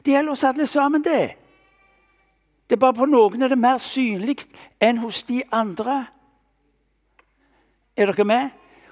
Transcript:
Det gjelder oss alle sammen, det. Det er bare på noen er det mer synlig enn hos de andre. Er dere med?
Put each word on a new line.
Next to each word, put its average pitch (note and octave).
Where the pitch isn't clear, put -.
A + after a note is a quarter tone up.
Det C#4
gjelder D4+
oss C4+
alle C4+
sammen, C#4+
det. C4+
Det A#3
er -
bare B3+
på B3
noen A#3+
er B3+
det C4
mer B3
synlig A#3+
enn A#3
hos A3+
de B3+
andre. A3
Er G3+
dere G#3
med? A#3+